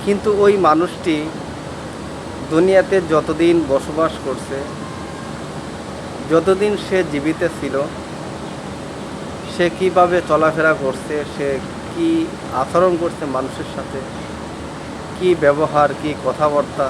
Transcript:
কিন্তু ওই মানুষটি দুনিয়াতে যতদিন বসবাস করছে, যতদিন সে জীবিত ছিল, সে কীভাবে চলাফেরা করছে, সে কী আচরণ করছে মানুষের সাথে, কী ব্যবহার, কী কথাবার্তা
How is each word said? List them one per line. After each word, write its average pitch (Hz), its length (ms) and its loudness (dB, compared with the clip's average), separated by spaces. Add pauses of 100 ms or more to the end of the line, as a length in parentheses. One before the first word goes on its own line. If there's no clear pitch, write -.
কিন্তু 202 260 2 (140)
ওই 202 100 8 (160)
মানুষটি 165 460 2 (1400)
দুনিয়াতে 185 420 6 (180)
যতদিন 160 420 4 (160)
বসবাস 151 420 0 (120)
করছে, 135 320 -6 (1700)
যতদিন 190 420 4 (120)
সে 190 120 0 (140)
জীবিত 147 300 -2 (160)
ছিল, 135 180 -4 (1800)
সে 175 120 2 (120)
কীভাবে 180 400 4 (120)
চলাফেরা 156 440 4 (100)
করছে, 135 320 -4 (180)
সে 143 140 -2 (460)
কী 170 160 2 (520)
আচরণ 175 400 4
করছে 170 220 -4 (120)
মানুষের 131 400 -4
সাথে, 135 240 -6 (1160)
কী 180 140 2 (140)
ব্যবহার, 147 460 4 (120)
কী 151 100 -2 (140)
কথাবার্তা 143 640 0